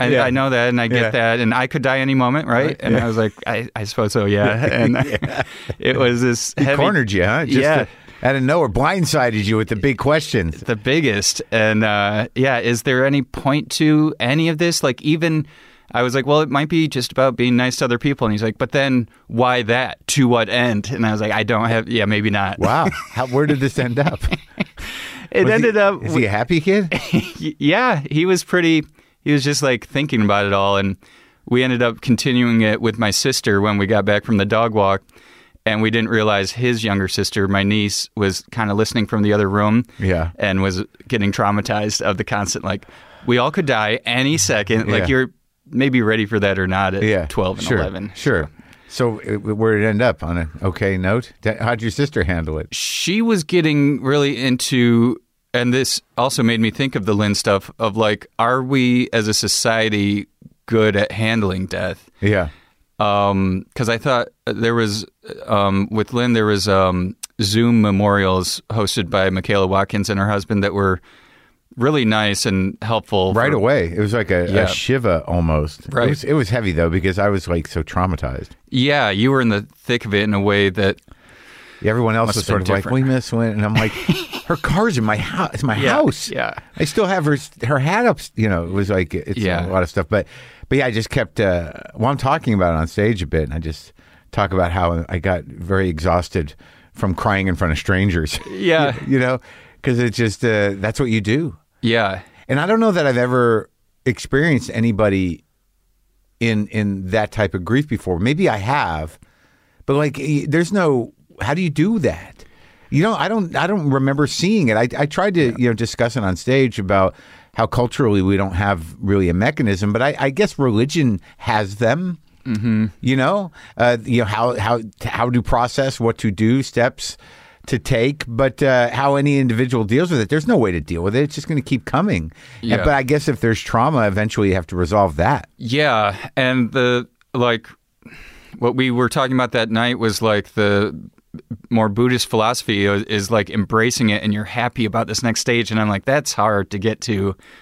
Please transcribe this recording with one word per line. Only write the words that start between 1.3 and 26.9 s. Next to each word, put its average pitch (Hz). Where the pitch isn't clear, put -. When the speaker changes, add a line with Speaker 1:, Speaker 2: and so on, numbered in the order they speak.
Speaker 1:
and 113
I 127
could 139
die 135
any 135
moment, 131
right?" 123
Speaker 2:
Right. -
Speaker 1:
And -
Speaker 2:
Yeah. 127
Speaker 1:
I -
was 113
like, 110
"I, 113
I 110
suppose 107
so, 107
yeah." 104
Speaker 2:
<laughs> -
Speaker 1:
And -
Speaker 2:
Yeah. -
Speaker 1:
it 127
was 123
this 120
Speaker 2:
He -
Speaker 1:
heavy 139
Speaker 2:
cornered 143
you, 90
huh? 131
Just 127
Speaker 1:
Yeah. 139
Speaker 2:
to, -
out 135
of 135
nowhere, 147
blindsided 131
you 107
with 110
the 110
big 127
questions. 135
Speaker 1:
The 120
biggest. 113
And, 110
uh, 104
yeah, 127
is 117
there 131
any 139
point -
to 151
any 151
of 156
this? 170
Like, 135
even, 156
I 120
was 123
like, 135
"Well, 147
it 127
might 143
be 160
just -
about 131
being 123
nice 123
to 143
other 120
people." 139
And 107
he's 104
like, 110
"But 127
then 131
why 123
that? 117
To 131
what 117
end?" 117
And 113
I 107
was 107
like, 107
"I 107
don't 113
have, 113
yeah, 110
maybe 104
not." 98
Speaker 2:
Wow. 127
How, 127
where 139
did 143
this 135
end 123
up? 151
Speaker 1:
<laughs> -
It 190
Speaker 2:
Was 175
he, 220
Speaker 1:
ended 226
up 196
Speaker 2:
is 160
he 123
a 101
happy 123
kid? 190